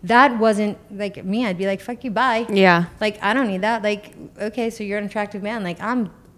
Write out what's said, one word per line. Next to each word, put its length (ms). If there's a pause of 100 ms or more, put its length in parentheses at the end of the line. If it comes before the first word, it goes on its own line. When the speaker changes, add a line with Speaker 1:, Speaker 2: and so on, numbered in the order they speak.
Speaker 1:
that 340
wasn't, 380 (140)
like, 340
me. 220
I'd 120
be 80
like, 140
"Fuck 240
you, 60
bye." 400
Speaker 2:
Yeah. 340 (160)
Speaker 1:
Like, 220
"I 100
don't 160
need 140
that." 200
Like, 320 (260)
"Okay, 300
so 140
you're 140
an 60
attractive 380
man." 220
Like, 180
I'm 280 (280)